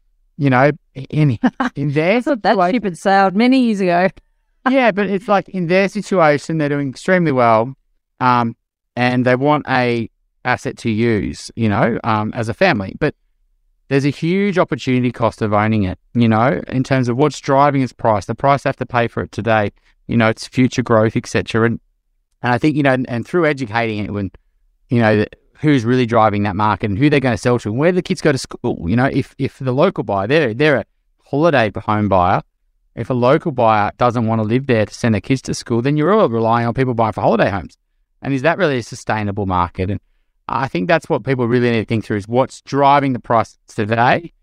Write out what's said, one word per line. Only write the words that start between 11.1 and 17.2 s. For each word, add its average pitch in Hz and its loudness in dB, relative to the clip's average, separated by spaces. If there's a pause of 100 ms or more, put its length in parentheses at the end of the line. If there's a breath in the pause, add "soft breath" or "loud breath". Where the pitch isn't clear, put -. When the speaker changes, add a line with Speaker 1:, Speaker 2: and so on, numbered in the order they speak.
Speaker 1:
you 113 0
know, 135 0
um, 107 -2
as 113 -6
a 113 -4
family. 123 -2
But 147 -2 (760)
there's 135 0
a 143 0
huge 180 -2
opportunity 127 0
cost 113 -4
of 107 -2
owning 107 2
it, 90 -4 (140)
you 120 4
know, 120 2
in 131 -2
terms 131 0
of 120 -2
what's 147 0